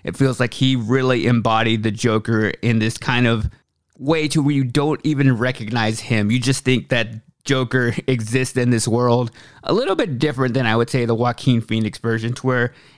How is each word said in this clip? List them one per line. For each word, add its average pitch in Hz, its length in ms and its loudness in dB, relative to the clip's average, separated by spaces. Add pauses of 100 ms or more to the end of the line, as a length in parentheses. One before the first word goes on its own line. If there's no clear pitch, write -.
It - 140 -8
feels 131 240 0
like 120 120 0
he 131 220 2
really 123 520 0
embodied 113 560 2
the 113 80 0
Joker 110 580 0 (120)
in 113 180 2
this 110 180 -2
kind 123 280 0
of 113 240 0 (480)
way 151 300 0
to 151 140 0
where 143 120 2
you 139 100 2
don't 143 400 0
even 139 340 2
recognize 113 600 -2
him. 107 320 0
You 127 80 2
just 131 240 0
think 127 260 0
that 117 200 0 (360)
Joker 127 560 0
<laughs> - 60 -4
exists 123 500 -2
in 123 120 2
this 117 180 0
world. 120 440 0 (320)
A - 100 -2
little 269 220 0
bit 190 240 -2
different 131 340 0
than, 127 120 0
I 110 100 2
would 117 140 2
say, 123 160 0
the 117 100 0
Joaquin 120 460 0
Phoenix 110 360 -4
version, 117 360 -4
to - 140 -6
where 123 260 0 (240)